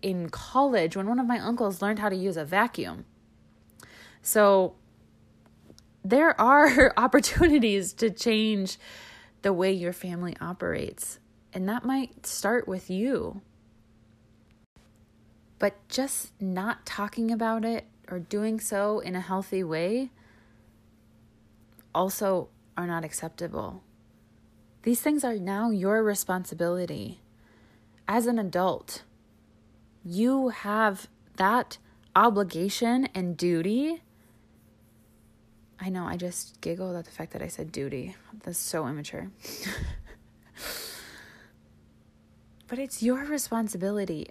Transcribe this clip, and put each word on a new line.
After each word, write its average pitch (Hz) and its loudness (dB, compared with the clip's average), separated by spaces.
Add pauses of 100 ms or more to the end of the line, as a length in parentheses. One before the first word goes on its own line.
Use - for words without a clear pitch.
in 180 -2
college 240 2
when 196 -2
one 240 2
of 262 2
my 240 2
uncles 214 -2
learned 208 0
how 208 -2
to 196 0
use 185 -2
a 160 -4
vacuum. 165 -2 (1160)
So 196 6 (1300)
there 277 6
are 269 8
<laughs> - 0
opportunities 233 4
to 226 0
change 214 0 (640)
the 196 2
way 185 2
your 180 -2
family 175 -8
operates, - -6 (320)
and 185 -4
that 233 -4
might 262 -4
start - 0
with 185 -8
you. 202 -2 (2250)
But 202 0 (120)
just - -4
not 190 -4
talking 226 -4
about 226 0
it 226 -4 (220)
or 180 -8
doing 214 -2
so 208 0
in 180 -8
a 180 -4
healthy 190 -4
way 180 -2 (1800)
also 190 0 (280)
are 175 -4
not 165 -4
acceptable. 165 -8 (1000)
These 233 2
things 294 0
are 240 -2
now 196 0
your 208 2
responsibility. 180 -2 (840)
As 226 2
an 233 2
adult, 180 -2 (1000)
you 247 2
have 208 0 (280)
that 214 2 (360)
obligation 208 2
and 180 -2
duty. 208 0 (1800)
I 185 -6
know, 185 -4
I 175 -4
just 175 -8
giggled 180 -4
at 170 -8
the - -20
fact - -12
that - -8
I 175 -8
said 160 -10
duty. 139 -6 (260)
That's 175 -8
so 160 -4
immature. 160 -8
<laughs> - -20 (3250)
But 240 -8
it's 262 -6
your 254 2
responsibility 208 -4